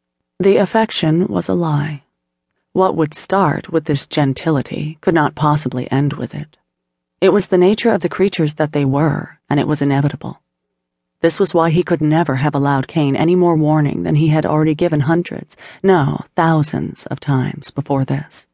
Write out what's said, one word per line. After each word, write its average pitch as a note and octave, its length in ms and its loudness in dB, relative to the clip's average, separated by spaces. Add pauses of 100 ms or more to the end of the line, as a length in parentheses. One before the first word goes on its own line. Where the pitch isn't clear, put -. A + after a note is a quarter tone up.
(400)
The G3 160 4
affection F#3+ 720 0
was F#3+ 220 -4
a F#3+ 40 0
lie. D3+ 500 -2 (680)
What F#3 240 2
would D3+ 200 -2
start - 560 -2
with D#3+ 140 -2
this C#3+ 200 -2
gentility D3 960 -2
could E3 140 0
not D#3 180 2
possibly D3 580 -2
end C#3 220 0
with - 220 -10
it. - 200 -12 (640)
It F3+ 140 4
was G3+ 140 0
the F#3 100 0
nature G#3 320 4
of G3 120 0
the F3 160 -4
creatures E3 360 0
that D3+ 200 -2
they C#3+ 120 0
were, C#3+ 540 -2 (100)
and D3 100 2
it - 80 -2
was D3 140 0
inevitable. C#3+ 580 -2 (840)
This E3 180 0
was F#3+ 120 0
why E3+ 200 2
he F3 100 2
could E3+ 180 0
never D#3 360 2
have D3 180 0
allowed C#3 340 0
Cain C#3+ 280 0
any E3+ 200 2
more F3 200 4
warning D3+ 480 0
than D#3+ 120 0
he D#3 120 2
had D3+ 180 2
already D3+ 300 2
given D#3+ 240 0
hundreds, E3 580 -4 (240)
no, D#3+ 400 2 (140)
thousands D#3 720 0
of - 120 -8
times C3+ 520 -4
before C#3 340 -2
this. - 480 -8